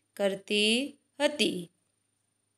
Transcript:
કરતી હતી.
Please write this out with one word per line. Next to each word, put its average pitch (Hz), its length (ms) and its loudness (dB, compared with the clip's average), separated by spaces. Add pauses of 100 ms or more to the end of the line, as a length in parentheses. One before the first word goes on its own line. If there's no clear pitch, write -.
(140)
કરતી 208 840 0 (220)
હતી. 226 520 0 (880)